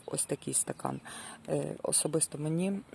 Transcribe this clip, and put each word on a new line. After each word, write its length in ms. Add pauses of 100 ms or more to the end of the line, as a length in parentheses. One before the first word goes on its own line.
ось 200
такий 280
стакан. 480 (480)
Е, 340
особисто 540
мені, 440 (140)